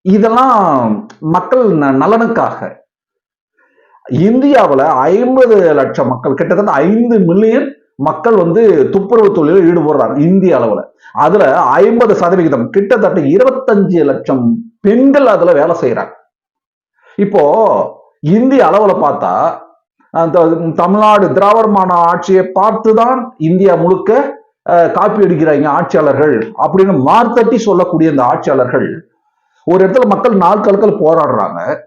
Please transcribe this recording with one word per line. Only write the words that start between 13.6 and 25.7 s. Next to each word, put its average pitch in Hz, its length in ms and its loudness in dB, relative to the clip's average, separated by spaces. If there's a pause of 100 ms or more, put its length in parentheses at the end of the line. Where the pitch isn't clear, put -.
லட்சம் 123 520 -2 (240)
பெண்கள் 269 460 2
அதுல 180 260 2
வேலை 165 280 0
செய்யறாங்க. 117 320 -4 (1040)
இப்போ 196 260 0 (800)
இந்திய 240 440 2
அளவுல 190 400 2
பார்த்தா, 117 460 -2 (600)
அந்த 165 460 0 (200)
தமிழ்நாடு 202 560 2
திராவிட 208 340 2
மாடல் 190 300 0
ஆட்சியை 180 540 0 (100)
பார்த்துதான் 226 680 -2 (100)
இந்தியா 180 360 0
முழுக்க, 190 640 -2 (320)
அஹ், 170 200 2
காப்பி 202 360 0
அடிக்கிறாங்க 151 400 0
ஆட்சியாளர்கள் 151 920 -2